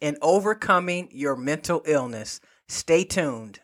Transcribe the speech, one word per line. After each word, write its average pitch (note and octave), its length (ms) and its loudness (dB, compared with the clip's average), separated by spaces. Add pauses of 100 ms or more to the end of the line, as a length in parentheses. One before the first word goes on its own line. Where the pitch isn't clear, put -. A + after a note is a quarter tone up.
in D3 180 -2
overcoming F3+ 920 2
your C#3+ 220 -2
mental D3+ 520 -2
illness. B2 560 -2 (260)
Stay E3+ 360 2
tuned. A#2+ 600 -4